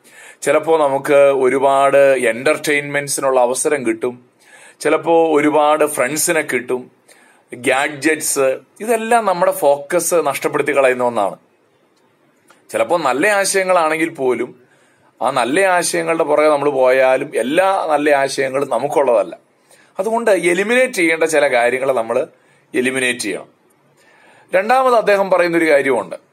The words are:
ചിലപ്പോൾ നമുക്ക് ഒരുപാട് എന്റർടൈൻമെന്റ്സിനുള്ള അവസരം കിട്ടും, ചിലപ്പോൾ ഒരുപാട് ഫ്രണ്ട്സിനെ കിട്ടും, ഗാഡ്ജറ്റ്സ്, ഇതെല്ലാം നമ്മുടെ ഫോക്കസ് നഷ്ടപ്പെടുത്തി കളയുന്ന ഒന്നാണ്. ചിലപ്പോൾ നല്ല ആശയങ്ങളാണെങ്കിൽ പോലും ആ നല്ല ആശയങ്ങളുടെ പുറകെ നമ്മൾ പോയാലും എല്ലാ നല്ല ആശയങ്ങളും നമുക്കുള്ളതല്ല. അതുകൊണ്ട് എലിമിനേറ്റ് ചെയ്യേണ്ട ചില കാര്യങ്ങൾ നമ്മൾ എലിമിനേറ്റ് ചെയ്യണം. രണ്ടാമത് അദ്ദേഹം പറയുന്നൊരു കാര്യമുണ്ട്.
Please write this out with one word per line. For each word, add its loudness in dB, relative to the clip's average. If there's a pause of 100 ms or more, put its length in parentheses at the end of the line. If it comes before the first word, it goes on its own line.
(420)
ചിലപ്പോൾ 2
നമുക്ക് 0
ഒരുപാട് 4
എന്റർടൈൻമെന്റ്സിനുള്ള 0
അവസരം 0
കിട്ടും, -4 (540)
ചിലപ്പോൾ 2
ഒരുപാട് 2
ഫ്രണ്ട്സിനെ -2
കിട്ടും, -6 (640)
ഗാഡ്ജറ്റ്സ്, -2 (200)
ഇതെല്ലാം -2
നമ്മുടെ 0
ഫോക്കസ് 0
നഷ്ടപ്പെടുത്തി -2
കളയുന്ന 2
ഒന്നാണ്. -2 (1400)
ചിലപ്പോൾ -2
നല്ല 0
ആശയങ്ങളാണെങ്കിൽ 0
പോലും -4 (580)
ആ 0
നല്ല 0
ആശയങ്ങളുടെ 0
പുറകെ 2
നമ്മൾ 0
പോയാലും 2
എല്ലാ 0
നല്ല 0
ആശയങ്ങളും -2
നമുക്കുള്ളതല്ല. 0 (600)
അതുകൊണ്ട് 0
എലിമിനേറ്റ് 0
ചെയ്യേണ്ട 0
ചില 2
കാര്യങ്ങൾ 0
നമ്മൾ -2 (480)
എലിമിനേറ്റ് -2
ചെയ്യണം. -10 (1080)
രണ്ടാമത് 2
അദ്ദേഹം 2
പറയുന്നൊരു 2
കാര്യമുണ്ട്. 0 (180)